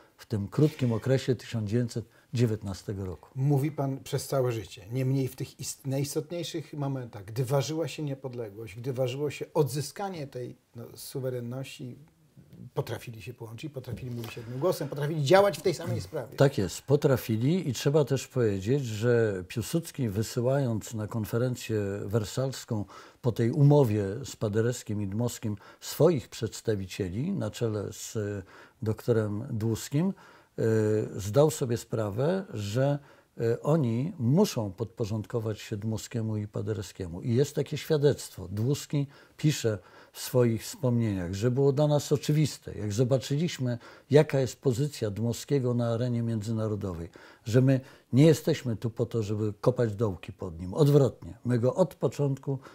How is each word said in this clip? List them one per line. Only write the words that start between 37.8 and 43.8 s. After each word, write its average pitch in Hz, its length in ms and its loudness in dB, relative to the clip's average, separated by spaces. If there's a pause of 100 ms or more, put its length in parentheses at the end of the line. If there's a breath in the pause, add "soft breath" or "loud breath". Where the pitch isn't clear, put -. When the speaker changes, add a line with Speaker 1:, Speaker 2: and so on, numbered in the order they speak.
Speaker 1:
Dłuski 135 600 0 (300 loud breath)
pisze 120 400 2 (340 loud breath)
w - 80 -18
swoich 117 440 2
wspomnieniach, 107 680 0
że 107 180 2
było 139 200 4
dla 147 160 4
nas 147 240 2
oczywiste, - 680 0
jak 101 160 -4
zobaczyliśmy, 131 840 0 (320 loud breath)